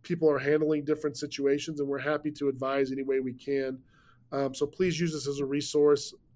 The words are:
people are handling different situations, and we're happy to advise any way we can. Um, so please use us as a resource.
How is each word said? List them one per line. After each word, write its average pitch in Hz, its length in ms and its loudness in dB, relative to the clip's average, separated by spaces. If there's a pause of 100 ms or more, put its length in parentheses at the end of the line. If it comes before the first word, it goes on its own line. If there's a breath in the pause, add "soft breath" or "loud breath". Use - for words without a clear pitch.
people 170 280 2
are 143 80 4
handling 151 460 2
different 147 320 -2
situations, 143 640 -2
and 139 80 -2
we're 139 100 -2
happy 147 320 -2
to 143 180 -2
advise 135 440 0
any 135 100 -4
way 135 160 0
we 131 140 -2
can. 135 440 -4 (540 soft breath)
Um, 139 240 -2
so 147 100 -2
please 160 360 0
use 165 160 0
us 135 100 -8
as 143 140 -4
a 143 40 -2
resource. 143 720 2 (220)